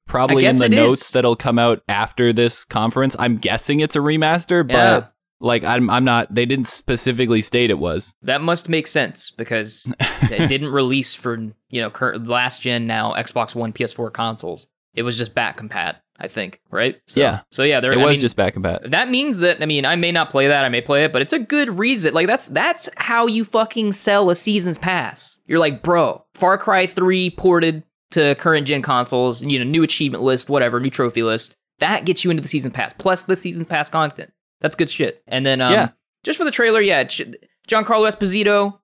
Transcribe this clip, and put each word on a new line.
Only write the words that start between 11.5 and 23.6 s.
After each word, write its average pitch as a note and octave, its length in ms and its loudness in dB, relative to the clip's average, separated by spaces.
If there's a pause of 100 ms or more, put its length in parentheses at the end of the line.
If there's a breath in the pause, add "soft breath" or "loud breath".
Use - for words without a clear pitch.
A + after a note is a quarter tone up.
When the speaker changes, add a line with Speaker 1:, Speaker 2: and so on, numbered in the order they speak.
Speaker 2:
you A#2+ 120 -6
know, G#2+ 100 -6
cur-, B2 260 -4
last A#2+ 440 -4
gen A#2+ 260 -2
now, A2 260 -2
Xbox A2+ 420 -4
One, A#2 180 -4
P - 100 -4
S A2 100 -6
four A#2 180 -8
consoles. A2+ 560 -8 (280)
It A2+ 80 -4
was A#2+ 160 -4
just A2+ 160 -6
back A#2 240 -4
compat, F2 380 -8 (220)
I - 80 -12
think, G2 320 -10 (120)
right? A#2+ 360 -2
So, - 120 -4
Speaker 1:
Yeah. A2+ 220 0 (100)
Speaker 2:
so C3 120 -4
yeah, C#3+ 160 2
there, B2+ 140 0
Speaker 1:
It B2+ 60 4
Speaker 2:
I C3+ 40 6
Speaker 1:
was D3 140 6
Speaker 2:
mean, C#3 40 -2
Speaker 1:
just A#2+ 140 0
back F#2 200 0
compat. F#2 340 -4
Speaker 2:
that G3 200 0
means C4 280 0
that, F3 240 2
I D#3 60 -2
mean, D3 180 0
I D#3 100 2
may E3+ 160 0
not E3 200 0
play C#3 160 4
that, C#3 180 4
I B2+ 40 2
may A#2+ 120 0
play C#3+ 240 2
it, D3+ 80 -2
but B2+ 80 2
it's - 100 -2
a D#4+ 80 0
good A#3+ 380 -2
reason. G3+ 380 0
Like, E3 100 2
that's, A3+ 220 0
that's C#4+ 500 -2
how A#3 300 0
you A3+ 180 0
fucking A3 480 -2